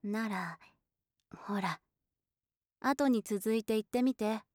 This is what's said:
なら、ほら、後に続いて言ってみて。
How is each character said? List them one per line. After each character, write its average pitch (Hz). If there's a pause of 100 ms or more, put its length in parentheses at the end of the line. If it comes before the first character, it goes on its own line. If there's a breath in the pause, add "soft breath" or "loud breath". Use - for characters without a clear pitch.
な 214
ら、 180 (840 soft breath)
ほ 202
ら、 175 (960)
後 277
に 233
続 214
い 226
て 226
言 214
っ -
て 247
み 262
て。 214 (120)